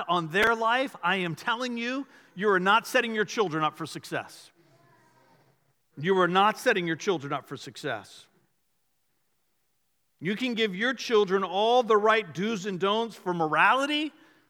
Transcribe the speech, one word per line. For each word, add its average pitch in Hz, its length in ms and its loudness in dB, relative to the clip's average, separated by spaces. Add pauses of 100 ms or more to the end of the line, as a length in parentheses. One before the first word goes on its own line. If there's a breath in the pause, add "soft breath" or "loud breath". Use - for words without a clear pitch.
on 170 220 0
their 220 260 2
life, 233 480 0
I 185 140 0
am 175 180 -2
telling 240 420 -6
you, 254 300 -4 (280 soft breath)
you 208 140 0
are 190 100 4
not 202 280 4
setting 240 260 0
your 214 120 0
children 160 380 -2
up 151 120 0
for 160 100 -10
success. - 680 -12 (1500)
You 185 220 0
are 180 80 6
not 196 300 4
setting 196 300 0
your 165 80 -2
children 147 380 -4
up 135 140 -8
for 139 100 -12
success. - 680 -10 (1900)
You 202 160 -4
can 247 160 -4
give 214 200 -2
your 233 200 -2
children 202 500 0
all 220 400 2
the 214 140 4
right 214 360 2
do's 202 320 -4
and 190 140 -6
don'ts 208 380 -2
for 180 160 -4
morality, 226 800 2 (360 soft breath)